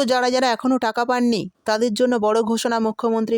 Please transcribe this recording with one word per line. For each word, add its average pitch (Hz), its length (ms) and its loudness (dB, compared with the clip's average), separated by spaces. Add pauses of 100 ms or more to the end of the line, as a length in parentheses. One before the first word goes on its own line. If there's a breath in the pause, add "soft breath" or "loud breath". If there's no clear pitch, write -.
(100)
যারা 247 240 2
যারা 254 220 2
এখনও 254 300 0
টাকা 226 240 -2
পাননি, 240 320 0 (260)
তাদের 220 300 0
জন্য 247 160 2 (120)
বড় 214 120 2 (120)
ঘোষণা 226 360 -2
মুখ্যমন্ত্রী 226 520 -2